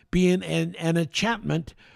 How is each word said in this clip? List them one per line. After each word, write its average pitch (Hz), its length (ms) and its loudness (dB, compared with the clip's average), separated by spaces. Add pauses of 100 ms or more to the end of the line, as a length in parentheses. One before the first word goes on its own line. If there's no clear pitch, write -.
(100)
being 180 340 2
an, 165 340 -2
an 165 180 0
enchantment, 170 800 -2 (220)